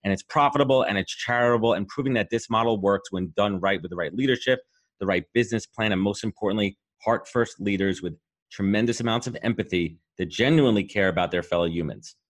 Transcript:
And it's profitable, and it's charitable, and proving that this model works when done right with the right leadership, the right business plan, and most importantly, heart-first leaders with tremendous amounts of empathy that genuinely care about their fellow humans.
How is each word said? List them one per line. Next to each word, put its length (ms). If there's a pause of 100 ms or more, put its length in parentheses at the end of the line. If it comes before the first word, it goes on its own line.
And 80
it's 100
profitable, 640
and 120
it's 180
charitable, 600
and 120
proving 280
that 160
this 180
model 320
works 320
when 240
done 240
right 220
with 80
the 60
right 180
leadership, 460 (400)
the 60
right 180 (100)
business 320
plan, 260
and 80
most 240
importantly, 540 (240)
heart-first 580
leaders 400
with 160 (340)
tremendous 500
amounts 260
of 160
empathy 560 (180)
that 140
genuinely 540
care 240
about 220
their 120
fellow 240
humans. 500 (140)